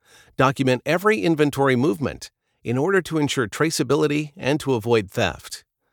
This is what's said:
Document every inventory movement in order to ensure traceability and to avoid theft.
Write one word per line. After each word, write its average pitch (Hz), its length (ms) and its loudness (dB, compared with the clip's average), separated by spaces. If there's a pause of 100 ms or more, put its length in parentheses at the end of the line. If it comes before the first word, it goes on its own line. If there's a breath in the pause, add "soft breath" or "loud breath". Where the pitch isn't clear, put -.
(360 soft breath)
Document 131 500 2
every 196 360 0
inventory 139 520 2
movement 135 560 -2 (320)
in 120 160 -2
order 185 240 2
to 160 160 -4
ensure 135 300 0
traceability 151 880 0
and 131 240 -2
to 135 140 0
avoid 113 360 0
theft. - 540 -4 (280 soft breath)